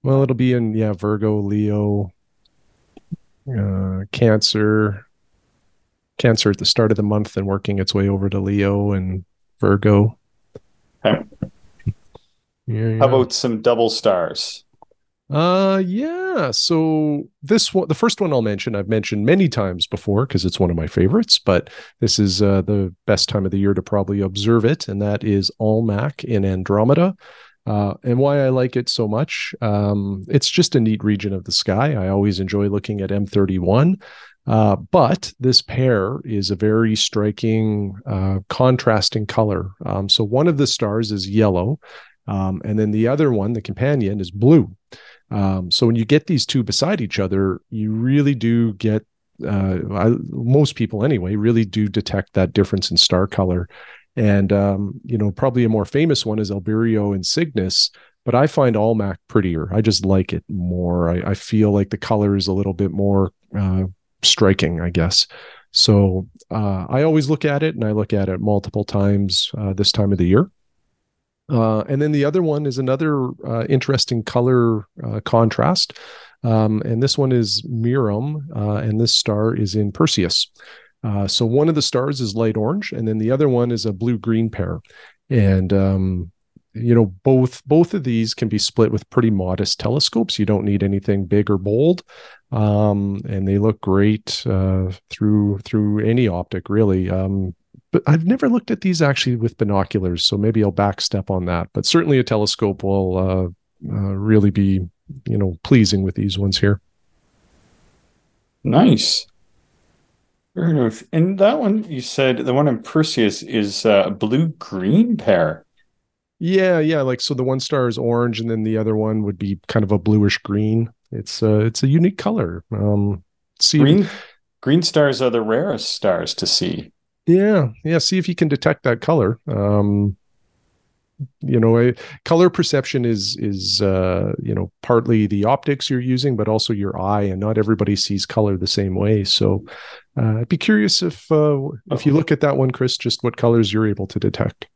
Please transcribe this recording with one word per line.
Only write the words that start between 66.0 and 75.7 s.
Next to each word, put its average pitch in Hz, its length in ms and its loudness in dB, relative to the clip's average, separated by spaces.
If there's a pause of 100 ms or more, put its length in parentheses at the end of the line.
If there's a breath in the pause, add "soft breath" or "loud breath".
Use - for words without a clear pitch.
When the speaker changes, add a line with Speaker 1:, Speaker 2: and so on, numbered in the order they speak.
Speaker 1:
uh, 98 380 -4
I 135 140 0
always 156 260 2
look 151 160 -2
at 143 180 0
it, 160 120 -2
and 113 100 -4
I 107 80 0
look 104 180 -2
at 98 160 0
it 92 140 -4
multiple 104 420 -2
times, 101 720 0
uh, 104 140 -4
this 98 220 0
time 101 180 2
of 101 60 0
the 87 100 2
year. 110 240 4 (960)
Uh, 110 380 2
and 139 140 -2
then 151 100 0
the 143 140 0
other 165 180 0
one 151 220 -2
is 127 120 -4
another, 131 520 -2 (180)
uh, 113 220 -4
interesting 131 540 0
color, 120 640 2 (160)
uh, 107 180 -6
contrast. 117 720 2 (500 loud breath)